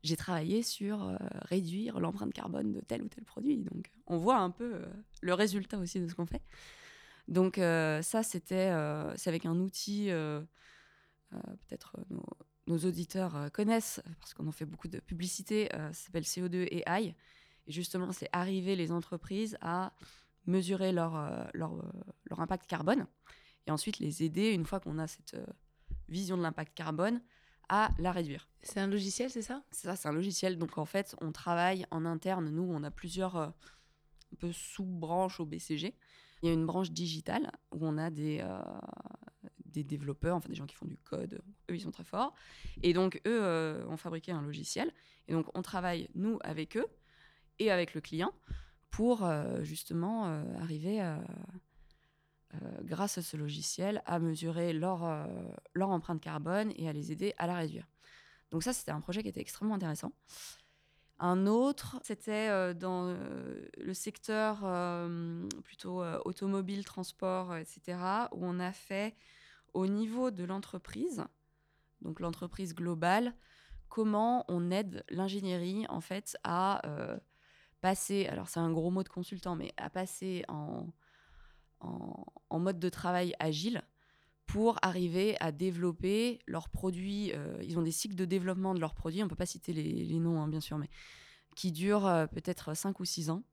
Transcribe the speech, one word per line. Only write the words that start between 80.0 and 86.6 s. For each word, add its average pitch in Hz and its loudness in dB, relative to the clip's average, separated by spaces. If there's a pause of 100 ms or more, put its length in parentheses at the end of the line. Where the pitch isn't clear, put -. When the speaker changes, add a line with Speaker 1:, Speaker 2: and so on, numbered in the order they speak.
Speaker 1:
en, 151 -6 (920)
en, - -8 (240)
en 165 0
mode 180 2
de 180 0
travail 180 2
agile 160 0 (640)
pour 220 4
arriver 180 4
à 160 2
développer 185 2
leurs - -4